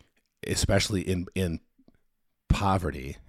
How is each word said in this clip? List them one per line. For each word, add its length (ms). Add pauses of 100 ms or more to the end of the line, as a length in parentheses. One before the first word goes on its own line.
(460)
especially 560
in, 240 (100)
in 240 (920)
poverty, 680 (120)